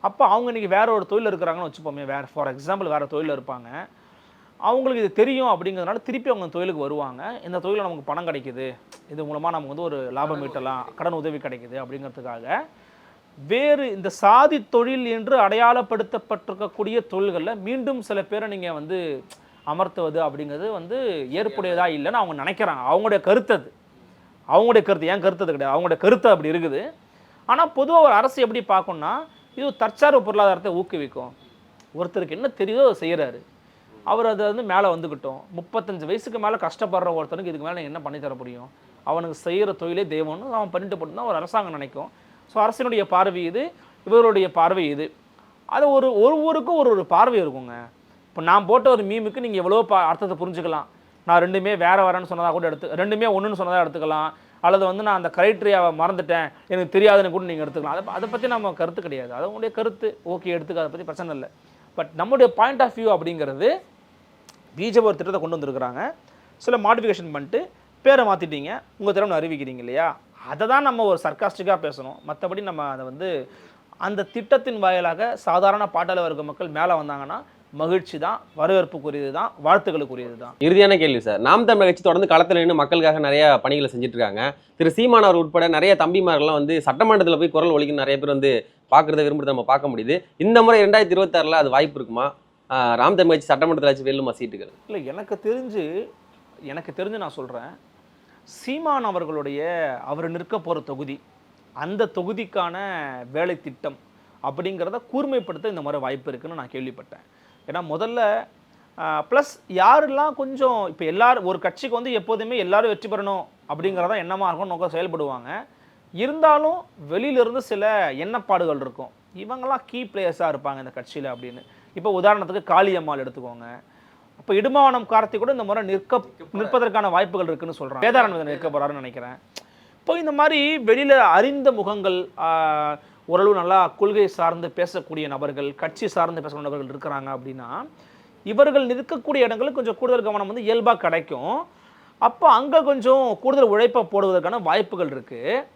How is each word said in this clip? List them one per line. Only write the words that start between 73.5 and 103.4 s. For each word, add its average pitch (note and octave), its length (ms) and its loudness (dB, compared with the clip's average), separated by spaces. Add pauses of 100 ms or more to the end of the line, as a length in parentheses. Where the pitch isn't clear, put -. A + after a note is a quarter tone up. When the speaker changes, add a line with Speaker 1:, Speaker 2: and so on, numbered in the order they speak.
Speaker 1:
அந்த G3+ 160 -4 (120)
திட்டத்தின் A#3+ 500 0
வாயிலாக F#3 600 0
சாதாரண G3 400 4 (100)
பாட்டாளி F3 300 0
வர்க்க D3+ 260 -4
மக்கள் D3+ 300 -8
மேல F3 220 2
வந்தாங்கன்னா D3 360 -8 (440)
மகிழ்ச்சி F3 420 -2
தான், G3+ 160 -4 (180)
வரவேற்புக்குரியது D3+ 800 0
தான், G3+ 140 -4 (140)
வாழ்த்துக்களுக்குரியது C#3+ 760 0
தான். A#2+ 140 -18 (100)
Speaker 2:
இறுதியான G3 360 8
கேள்வி C3 260 2
சார், G#2 180 0
நாம் G3+ 240 6
தமிழர் G3+ 200 6
கட்சி F3+ 180 0
தொடர்ந்து F3+ 260 4
களத்துல E3+ 280 6
நின்னு E3+ 200 4
மக்களுக்காக D#3 460 2
நிறைய D3 180 4 (180)
பணிகளை C#3 300 0
செஞ்சுட்டு A#2+ 220 -4
இருக்காங்க. G#2+ 260 -2 (360)
திரு D#3+ 200 4
சீமான் A3+ 300 6
அவர் E3+ 140 6
உட்பட E3 260 2 (100)
நிறைய F#3+ 160 6 (100)
தம்பிமார்கள்லாம் D#3+ 560 2
வந்து D3+ 160 0 (120)
சட்டமன்றத்துல E3+ 540 4
போய் E3 140 0
குரல் D#3+ 220 2
ஒலிக்கணும்னு D3 260 0
நிறைய C#3 160 0
பேர் C#3+ 160 -2
வந்து C3+ 160 2 (420)
பாக்குறத D3+ 340 4
விரும்புறத C#3+ 260 -2
நம்ம B2 180 -4
பார்க்க C#3 220 0
முடியுது. A#2 240 -2 (280)
இந்த A#3 200 8
முறை A3+ 200 8
ரெண்டாயிரத்தி G3+ 320 4
இருபத்தாறுல D#3+ 460 2
அது C3 140 0
வாய்ப்பு C#3+ 220 0
இருக்குமா? A#2+ 280 -4 (420)
ஆ, C3 80 -2 (240)
நாம் F3 200 4
தமிழர் E3 180 6
கட்சி D3 140 -2
சட்டமன்றத்துல C#3+ 400 2
ஆச்சு C3+ 180 -4
வெல்லுமா C3+ 300 -4
சீட்டுகள்? G#2 300 -12 (160)
Speaker 1:
இல்ல, G#3 120 -8 (120)
எனக்கு G3+ 260 -10 (100)
தெரிஞ்சு, G#3+ 380 -4 (880)
எனக்கு D#3+ 240 -12
தெரிஞ்சு G3+ 280 -8
நான் C#3+ 140 -12
சொல்றேன், B2 340 -14 (720)
சீமான் C#4 680 -4
அவர்களுடைய, D3+ 500 -6 (500)
அவர் E3 240 -8
நிற்க E3+ 240 -8
போற E3 200 -4
தொகுதி, C#3 420 -12 (600)
அந்த G3+ 320 -4
தொகுதிக்கான F#3 640 -6 (580)
வேலை F3 260 -4